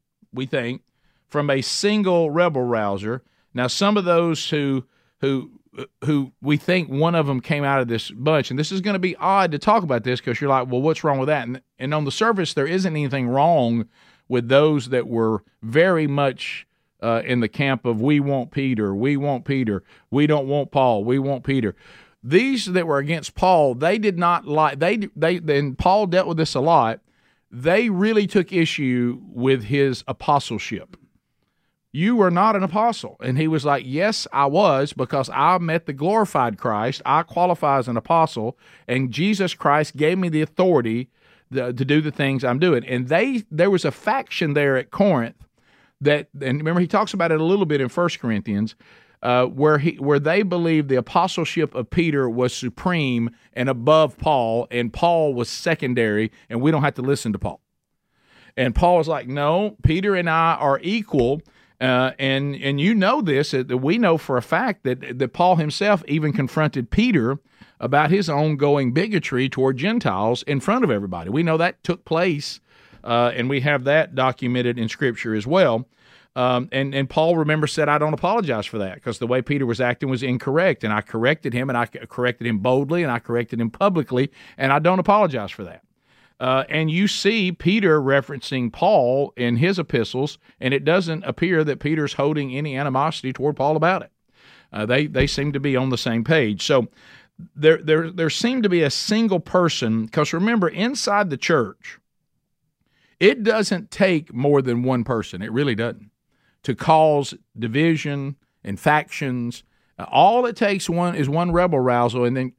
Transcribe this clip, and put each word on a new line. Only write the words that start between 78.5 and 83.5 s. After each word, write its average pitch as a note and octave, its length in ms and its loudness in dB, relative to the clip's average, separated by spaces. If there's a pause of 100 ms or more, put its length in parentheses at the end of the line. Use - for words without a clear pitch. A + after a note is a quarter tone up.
for A2+ 100 -8
that, F#2+ 240 -6
'cause A#2+ 160 -8
the B2 80 -4
way B2 160 0
Peter C#3 240 -2
was A#2 160 -2
acting B2 260 -2
was C3 140 -2
incorrect, C3+ 640 0
and G#2+ 100 -2
I G#2+ 80 0
corrected B2+ 500 -2
him, B2 160 -4
and B2+ 100 -2
I A#2 80 0
c-, - 220 -16
corrected B2 380 -4
him A2+ 140 -2
boldly, C3+ 420 0
and D3+ 100 -2
I A#2 60 -2
corrected A#2 420 -4